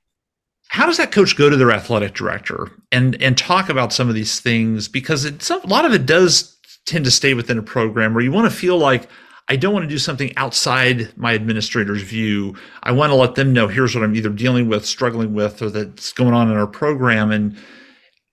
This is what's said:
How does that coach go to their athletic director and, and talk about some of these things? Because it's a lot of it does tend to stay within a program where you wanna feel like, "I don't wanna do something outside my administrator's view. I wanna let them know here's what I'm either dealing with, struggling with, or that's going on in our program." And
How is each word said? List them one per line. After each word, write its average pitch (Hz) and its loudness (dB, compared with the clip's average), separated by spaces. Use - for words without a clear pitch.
How 262 0
does 285 0
that 311 -2
coach 190 2
go 143 6
to 147 2
their 123 4
athletic 101 -2
director - -8
and, 127 2
and 131 2
talk 185 0
about 127 -2
some 127 0
of 113 0
these 107 -4
things? 113 -2
Because 139 -4
it's 147 -8
a 359 -2
lot 240 4
of 277 4
it 139 2
does 170 4
tend 156 -2
to 127 0
stay 135 2
within 120 -2
a 107 -4
program 110 0
where 117 2
you 127 0
wanna 208 2
feel 180 0
like, 135 2
"I 135 0
don't 185 0
wanna 180 -2
do 147 -4
something 135 -4
outside 127 0
my 120 -2
administrator's 107 -2
view. 104 -4
I 123 -2
wanna 143 4
let 127 4
them 135 2
know 113 2
here's 123 0
what 113 -2
I'm 107 0
either 110 -2
dealing 120 0
with, 104 0
struggling 113 -4
with, 104 -4
or 107 -4
that's 104 -10
going 123 2
on 117 2
in 107 0
our 104 0
program." 120 0
And 104 -2